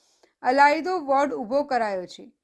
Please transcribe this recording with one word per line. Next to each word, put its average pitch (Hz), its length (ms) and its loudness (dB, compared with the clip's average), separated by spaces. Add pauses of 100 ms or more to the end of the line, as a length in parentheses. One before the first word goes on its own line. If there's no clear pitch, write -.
(420)
અલાયદો 294 560 2
વોર્ડ 277 340 0
ઊભો 269 300 -4
કરાયો 220 440 -2
છે. - 260 -20 (120)